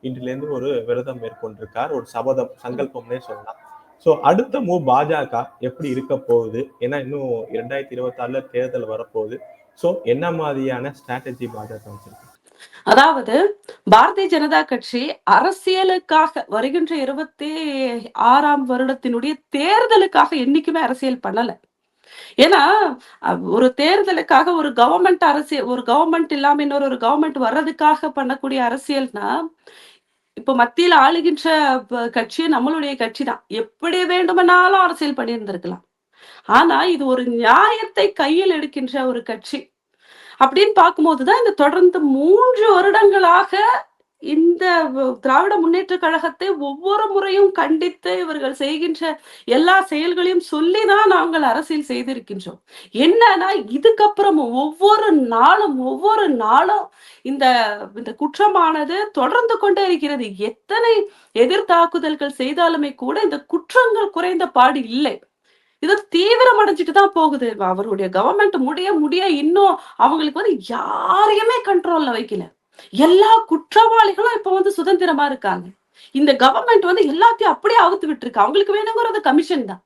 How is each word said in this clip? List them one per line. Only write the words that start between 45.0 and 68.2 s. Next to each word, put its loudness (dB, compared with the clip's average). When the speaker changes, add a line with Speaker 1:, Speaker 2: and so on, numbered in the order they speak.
Speaker 2:
திராவிட 2
முன்னேற்ற 0
கழகத்தை -2
ஒவ்வொரு -2
முறையும் 2
கண்டித்து -2
இவர்கள் -6
செய்கின்ற -6
எல்லா 4
செயல்களையும் -2
சொல்லிதான் 0
நாங்கள் 0
அரசியல் -2
செய்திருக்கின்றோம். -10
என்னன்னா 4
இதுக்கப்புறமும் 0
ஒவ்வொரு 0
நாளும், 2
ஒவ்வொரு 0
நாளும் 0
இந்த, -4
இந்த -12
குற்றமானது -2
தொடர்ந்து 0
கொண்டே 0
இருக்கிறது. -4
எத்தனை -2
எதிர்த்தாக்குதல்கள் 0
செய்தாலுமே -2
கூட -6
இந்த -4
குற்றங்கள் 0
குறைந்த -4
பாடு 2
இல்லை. -4
இது -2
தீவிரமடைஞ்சிட்டு 2
தான் 4
போகுது. 0
அவருடைய -4
கவர்மெண்ட் 0